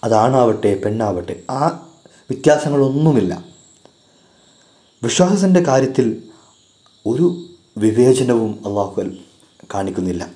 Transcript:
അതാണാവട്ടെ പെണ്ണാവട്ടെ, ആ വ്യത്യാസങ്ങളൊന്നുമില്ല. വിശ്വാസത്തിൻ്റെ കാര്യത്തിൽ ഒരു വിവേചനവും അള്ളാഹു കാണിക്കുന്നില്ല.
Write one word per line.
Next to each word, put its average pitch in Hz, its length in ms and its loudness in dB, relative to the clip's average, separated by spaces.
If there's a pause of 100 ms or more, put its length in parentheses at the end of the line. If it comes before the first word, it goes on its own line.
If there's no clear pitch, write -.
അതാണാവട്ടെ 113 800 2
പെണ്ണാവട്ടെ, 104 640 -4
ആ 135 180 -2 (600)
വ്യത്യാസങ്ങളൊന്നുമില്ല. 139 1160 2 (1600)
വിശ്വാസത്തിൻ്റെ 180 560 2
കാര്യത്തിൽ 135 640 0 (840)
ഒരു 160 380 -2 (320)
വിവേചനവും 117 760 2 (160)
അള്ളാഹു 101 360 -4 (680)
കാണിക്കുന്നില്ല. 92 640 -6